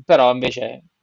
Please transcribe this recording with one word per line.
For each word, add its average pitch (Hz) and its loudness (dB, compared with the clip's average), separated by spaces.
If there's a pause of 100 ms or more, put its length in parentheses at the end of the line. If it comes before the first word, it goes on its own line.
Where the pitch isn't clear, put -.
però 131 2
invece 127 -8 (180)